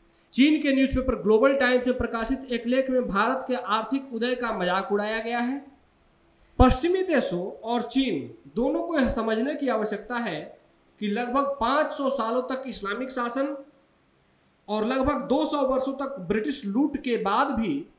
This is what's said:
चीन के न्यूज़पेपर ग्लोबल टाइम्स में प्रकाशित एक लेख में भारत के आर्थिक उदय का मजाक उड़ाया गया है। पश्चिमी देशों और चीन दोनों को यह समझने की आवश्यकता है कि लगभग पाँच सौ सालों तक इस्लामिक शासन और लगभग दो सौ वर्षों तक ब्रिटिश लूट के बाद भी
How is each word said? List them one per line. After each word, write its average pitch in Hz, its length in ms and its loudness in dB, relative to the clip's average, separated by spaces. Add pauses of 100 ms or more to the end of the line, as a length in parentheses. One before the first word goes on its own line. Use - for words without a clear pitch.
(340)
चीन 302 280 4
के 285 120 2
न्यूज़पेपर 262 420 2
ग्लोबल 220 380 6
टाइम्स 254 340 4
में 247 100 2
प्रकाशित 233 540 -4
एक 233 160 -2
लेख 262 220 2
में 247 180 2
भारत 226 400 0
के 247 80 -2
आर्थिक 226 580 -2
उदय 247 220 0
का 240 180 -2
मजाक 190 380 0
उड़ाया 208 280 0
गया 233 200 -2
है। 262 260 -2 (920)
पश्चिमी 330 440 6
देशों 233 420 0 (180)
और 226 200 -2
चीन 190 460 -2 (260)
दोनों 285 280 0
को 339 160 -2
यह 233 100 4
समझने 226 460 -2
की 277 140 -4
आवश्यकता 214 480 -4
है 208 220 -4 (640)
कि 208 60 -2
लगभग 247 520 -2
पाँच 285 320 0
सौ 269 180 -2
सालों 233 360 -2
तक 262 220 -6
इस्लामिक 214 440 -6
शासन 285 440 -2 (1120)
और 214 180 -2
लगभग 262 420 0
दो 302 180 2
सौ 294 220 0
वर्षों 269 280 0
तक - 260 -8
ब्रिटिश 214 440 -4
लूट 240 320 0
के 240 200 -2
बाद 214 340 0
भी 220 220 -2 (260)